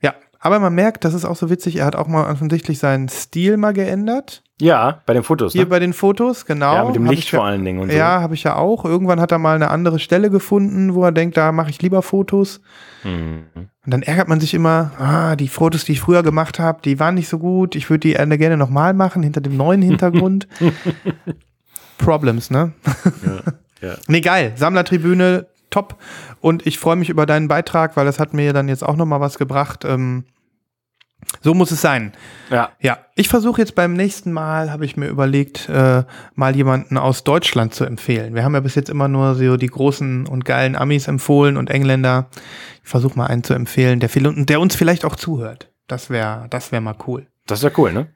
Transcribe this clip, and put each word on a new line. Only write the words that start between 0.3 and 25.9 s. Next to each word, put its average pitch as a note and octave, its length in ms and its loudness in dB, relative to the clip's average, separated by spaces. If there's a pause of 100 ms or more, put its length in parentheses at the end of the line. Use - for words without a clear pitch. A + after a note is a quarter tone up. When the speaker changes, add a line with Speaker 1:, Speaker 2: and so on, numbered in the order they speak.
Speaker 1:
aber G3 200 2
man F#3 140 2
merkt, G#3 300 0
das D#3+ 100 0
ist F3+ 120 -6
auch F3 100 -4
so E3+ 140 -4
witzig, F3 280 -2
er C#3+ 80 0
hat D3 100 0
auch D#3 120 -4
mal D#3 240 0
offensichtlich D#3 480 -2
seinen C3+ 300 0
Stil F#3 480 0
mal G#3 160 0
geändert. G3+ 720 -4 (180)
Speaker 2:
Ja, D3 440 4
bei A#2 80 2
den A#2+ 100 2
Fotos, B2 300 0
Speaker 1:
Hier F#3 100 4
Speaker 2:
ne? F3+ 40 0
Speaker 1:
bei F3+ 120 2
den F3+ 140 0
Fotos, A#3 520 0
genau. D3 280 0
Speaker 2:
Ja, G3 120 2
mit A#3 100 -2
dem A#2 100 2
Speaker 1:
Hab A#2+ 60 4
Speaker 2:
Licht E3 140 0
Speaker 1:
ich - 60 -6
ja, - 80 2
Speaker 2:
vor G#2 80 0
allen G2+ 160 -2
Dingen F#2 160 -4
und F#2+ 120 -2
so. D3+ 60 2
Speaker 1:
ja, F3 240 2
hab E3 120 -4
ich D#3 100 -8
ja D3+ 120 0
auch. G#3 280 0
Irgendwann F3 380 0
hat E3+ 100 2
er E3+ 60 2
mal D#3+ 180 2
eine D#3 140 0
andere D#3+ 300 0
Stelle G3+ 300 2
gefunden, G3 680 2
wo F3+ 100 2
er E3+ 80 4
denkt, E3 240 0
da D#3+ 160 2
mach D#3+ 160 -2
ich C#3+ 120 -8
lieber F#3 200 2
Fotos. G3 580 0 (440)
Speaker 2:
Mhm. D#2+ 420 -6 (100)
Speaker 1:
Und F2 140 -14 (240)
dann B2+ 80 0
ärgert E3+ 260 0
man D#3+ 140 2
sich D#3 120 -4
immer, E3 460 2
ah, D#3 380 2
die C#3 100 -2
Fotos, E3 380 0
die D#3 80 0
ich C3+ 80 -2
früher F3 220 4
gemacht D#3+ 360 0
hab, E3 220 0
die C#3 180 0
waren D#3+ 160 2
nicht E3+ 140 -2
so E3 100 -4
gut, F3+ 360 0
ich C#3+ 140 -8
würd D#3 140 2
die D#3+ 100 4
gerne, D3 240 2
gerne D#3+ 200 2
nochmal C#3+ 360 2
machen, F#3 300 0
hinter D3 160 0
dem C#3 160 -4
neuen E3+ 260 2
Hintergrund. F#3 680 2 (120)
Speaker 2:
<laughs> - 1400 -6
Speaker 1:
Problems, C3+ 520 0
ne? D#3 240 0 (520)
Speaker 2:
Ja, - 640 -8
ja. F2 120 -10
Speaker 1:
<laughs> - 60 -20
Nee, D#3+ 140 4
geil. E3+ 360 2
Sammlertribüne, F3+ 880 2 (220)
top. G3+ 260 -4 (460)